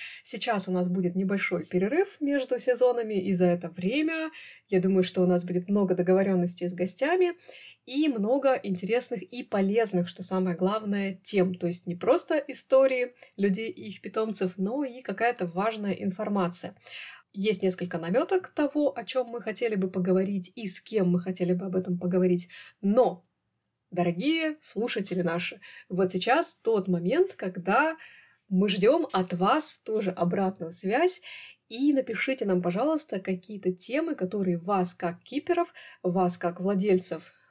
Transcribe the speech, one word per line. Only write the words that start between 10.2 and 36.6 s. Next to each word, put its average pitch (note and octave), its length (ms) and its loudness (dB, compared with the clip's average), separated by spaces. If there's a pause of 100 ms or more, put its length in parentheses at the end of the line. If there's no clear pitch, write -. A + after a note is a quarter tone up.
самое F#3 320 0
главное, G3 680 -2
тем. F#3+ 300 2
То F3+ 120 -4
есть E3+ 200 -6
не F3 80 -4
просто D4+ 420 2
истории C4 800 2 (240)
людей G3+ 320 0
и - 180 -12
их F#3 140 -14
питомцев, G3 560 -4
но A#3 260 -2
и B3 160 -8
какая-то A3+ 460 -2
важная G3+ 460 -2
информация. F#3+ 840 -2 (580)
Есть G3 300 0
несколько F3+ 360 -2
наметок C#4 500 0
того, D4 460 0
о A#3 100 -10
чем B3+ 240 -2
мы A#3 120 -8
хотели A3 340 -4
бы F#3 160 0
поговорить F#3+ 640 0
и A3 140 -8
с - 140 -4
кем G3 260 0
мы F3 100 4
хотели F3+ 360 -2
бы F3+ 100 -2
об F#3 120 -2
этом F#3 220 -2
поговорить. F3+ 520 2 (320)
Но, G3+ 400 4 (680)
дорогие C#4 720 0
слушатели G3 600 -4
наши, E3+ 360 -2 (300)
вот F#3 240 0
сейчас A#3+ 440 2
тот G3+ 320 0
момент, G3 480 2
когда G3+ 600 0 (540)
мы F#3+ 180 4
ждем A3+ 460 4
от F#3 180 0
вас G#3 460 0
тоже G3+ 320 -4
обратную F3 600 -2
связь. C#4+ 500 0 (480)
И C#4 240 2
напишите C4 500 -2
нам, F#3 160 2
пожалуйста, A3 580 0
какие-то F#3+ 540 -4
темы, D4 420 -4
которые F#3 440 -2
вас F#3 340 0
как F3 300 -6
киперов, E4+ 500 -2 (300)
вас F3+ 340 2
как F3 240 -4
владельцев, F#3 720 0 (180)